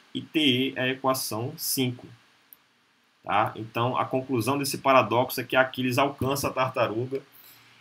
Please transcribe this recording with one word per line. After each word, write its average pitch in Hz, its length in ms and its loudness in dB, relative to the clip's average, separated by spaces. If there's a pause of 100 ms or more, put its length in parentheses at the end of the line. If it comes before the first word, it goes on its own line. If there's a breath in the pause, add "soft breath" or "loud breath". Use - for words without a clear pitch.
(140)
e 131 80 -6
T - 180 -4
E 135 360 2
é 127 60 -4
a 127 80 0
equação 131 680 -2
cinco. 123 500 -4 (1160)
Tá? 107 320 0
Então, 117 400 -2
a - 80 0
conclusão 131 540 -2
desse 139 220 -4
paradoxo 123 600 4
é 123 40 -4
que 127 120 -6
Aquiles 127 420 2
alcança 139 520 0
a - 20 -2
tartaruga, 127 680 -2 (600 soft breath)